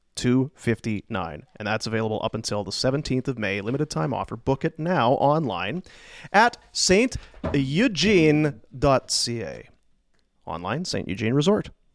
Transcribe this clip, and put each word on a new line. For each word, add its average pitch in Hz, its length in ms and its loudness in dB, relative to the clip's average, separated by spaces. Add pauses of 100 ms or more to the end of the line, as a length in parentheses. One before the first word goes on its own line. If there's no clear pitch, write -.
(160)
Two 131 380 2
fifty-nine. 101 880 -4 (120)
And 107 100 -10
that's 107 220 -2
available 110 340 -2
up 110 140 -4
until 104 300 -4
the 98 80 -10
seventeenth 131 560 -2
of 117 100 -6
May. 101 220 -2
Limited 135 280 -4
time 156 240 -4
offer. 98 220 -6
Book 135 300 -2
it 160 120 -4
now 151 360 2
online 135 680 0 (520)
at 220 240 6 (160)
saint 220 420 2 (380)
eugene 156 1040 4 (180)
dot 131 340 2
c 117 320 -2
a. 64 260 -12 (760)
Online, 90 380 -6
Saint - 240 -4
Eugene 107 260 -2
Resort 170 360 2 (260)